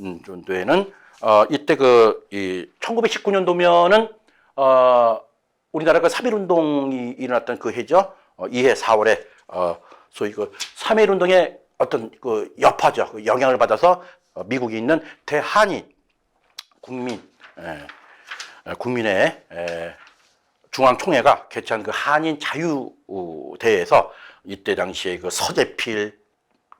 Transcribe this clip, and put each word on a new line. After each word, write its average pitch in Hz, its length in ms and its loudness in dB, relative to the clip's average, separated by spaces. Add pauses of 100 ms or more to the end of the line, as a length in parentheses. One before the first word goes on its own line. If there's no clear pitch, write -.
음, 92 260 -12
년도에는, 95 640 -2 (280)
어, 107 300 6
이때 147 260 0
그, 120 540 6
이 92 360 -6 (140)
천구백십구 226 500 -2
년도면은, 180 800 4 (480)
어, 127 640 4 (500)
우리나라 160 300 0
그 170 80 2
삼일운동이 151 1080 -2
일어났던 123 400 -4
그 117 140 -6
해죠. 143 420 0 (220)
어, 92 120 -10
이 123 180 0
해 120 80 4
사월에, 107 480 2 (240)
어, 87 320 -4 (320)
소위 104 220 -8
그 104 180 -8 (240)
삼일운동의 185 840 2 (200)
어떤 131 320 -4 (100)
그 110 380 -6
여파죠. 131 540 0
그 107 140 -16
영향을 127 320 2
받아서, 165 440 2 (320)
어, 90 100 -12
미국에 117 340 -6
있는 135 240 0 (240)
대한인 156 600 -2 (920)
국민, 123 420 -10 (360)
에, 80 280 -14 (840)
에, 87 80 -8
국민의, 117 640 -2 (100)
에, 85 420 -10 (760)
중앙총회가 127 800 2
개최한 113 340 -6
그 101 100 -8
한인 151 480 -2
자유대회에서 98 1700 -2 (340)
이때 98 300 -6
당시에 90 440 -6
그 90 100 -8
서재필 107 920 -4 (600)